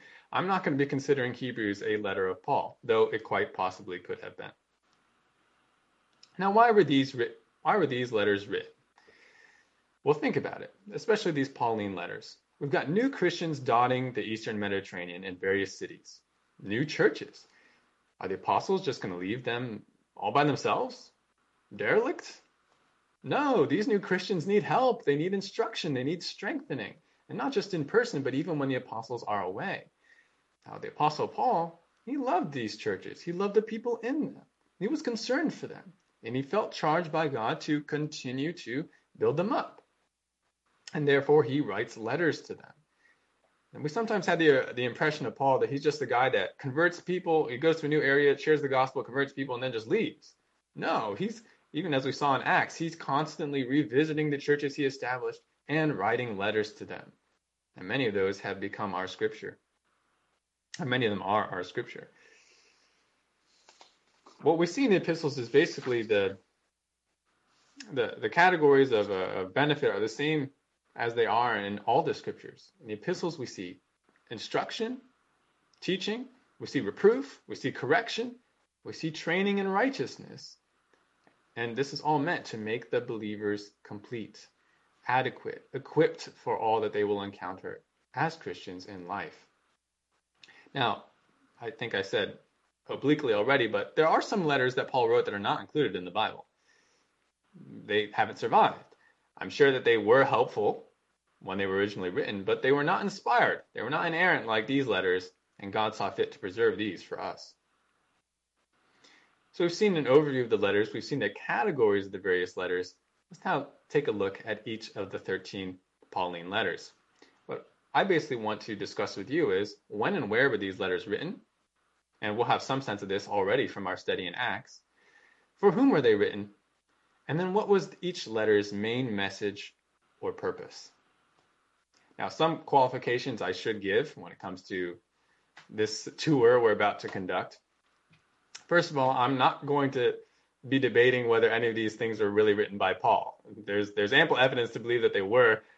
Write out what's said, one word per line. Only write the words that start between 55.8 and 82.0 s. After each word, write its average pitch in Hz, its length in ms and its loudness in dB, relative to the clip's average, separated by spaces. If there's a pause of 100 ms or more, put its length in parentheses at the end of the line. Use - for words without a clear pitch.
writing 113 380 0
letters 104 380 0
to 101 100 -14
them. - 260 -14 (640)
And 92 120 -12
many 127 180 0
of 101 80 0
those 98 260 0
have 98 200 -6
become 101 340 -6
our 92 140 -4
scripture. - 500 -6 (1200)
And 151 100 -4
many 123 180 2
of 104 40 2
them 95 120 -4
are 98 220 2
our 90 200 -6
scripture. - 460 -10 (2250)
What 160 160 4
we 170 80 2
see 277 180 0
in 233 60 4
the 180 80 6
epistles 143 400 -2
is 117 100 -6
basically 139 540 2
the, 101 340 2 (1600)
the, 120 280 -2
the 113 80 0
categories 151 640 6
of, 101 180 4
uh, 98 40 0
of 95 400 -4
benefit 139 360 2
are 101 100 -2
the 110 80 0
same 147 420 -2 (460)
as 117 180 -4
they 117 120 2
are 113 300 2
in 101 300 -4
all 131 160 4
the 131 120 0
scriptures. - 560 -14 (100)
In 123 80 -20
the 107 60 -6
epistles, 170 440 -6
we 120 80 -8
see 92 320 -12 (520)
instruction, 156 680 -6 (840)
teaching, 202 460 -4 (340)
we 117 60 -12
see 143 140 -2
reproof, 226 680 2
we 101 80 -10
see - 160 -6
correction, 226 600 -2 (500)
we - 80 -12
see 160 180 -6
training 196 480 0
in 196 80 -2
righteousness. 196 880 -4 (1000)
And 117 180 -4
this 139 180 -2
is 147 80 -8